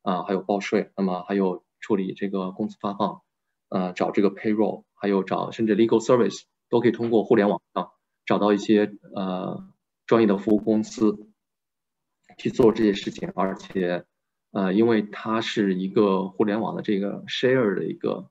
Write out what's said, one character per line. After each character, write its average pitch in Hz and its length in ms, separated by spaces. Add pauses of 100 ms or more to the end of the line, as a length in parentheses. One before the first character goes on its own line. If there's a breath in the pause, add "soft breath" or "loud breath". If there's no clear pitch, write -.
啊， 90 220
还 101 100
有 92 80
报 101 180
税， 98 380
那 98 60
么 90 200
还 101 120
有 95 280 (160)
处 - 160
理 95 180
这 98 160
个 95 220
工 107 160
资 104 140
发 101 140
放， 101 260 (480)
呃， 90 240
找 90 160
这 104 140
个 95 80
payroll， 104 540 (100)
还 - 120
有 98 160
找 90 280
甚 113 160
至 107 80
legal 113 240
service， 117 420 (260)
都 120 140
可 120 60
以 110 40
通 117 200
过 110 120
互 - 120
联 101 120
网 90 140 (140)
上 92 160 (340)
找 98 140
到 104 140
一 101 40
些， 104 340 (240)
呃， 92 520 (400)
专 117 160
业 110 40
的 101 120
服 110 120
务 107 60
公 107 260
司 107 440 (1120)
去 - 100
做 113 220
这 113 120
些 104 100
事 98 180
情。 - 240
而 95 200
且， 87 500 (460)
呃， 95 220
因 110 140
为 110 160
它 110 380
是 101 340
一 92 140
个 95 380
互 - 160
联 104 160
网 87 160
的 90 60
这 98 180
个 98 280
share 123 480
的 87 100
一 98 80
个 - 380